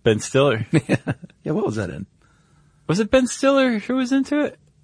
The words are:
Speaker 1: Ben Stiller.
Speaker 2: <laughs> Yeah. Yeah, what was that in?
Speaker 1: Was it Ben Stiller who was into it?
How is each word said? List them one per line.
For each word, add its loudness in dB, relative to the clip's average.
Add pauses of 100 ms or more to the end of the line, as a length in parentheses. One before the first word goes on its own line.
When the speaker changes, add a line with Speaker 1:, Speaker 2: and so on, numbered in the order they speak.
Speaker 1:
Ben 4
Stiller. 0
Speaker 2:
<laughs> -20
Yeah. 0 (480)
Yeah, -4
what -2
was -4
that -4
in? -12 (800)
Speaker 1:
Was 0
it -2
Ben 4
Stiller 2
who -4
was -2
into 0
it? -4 (260)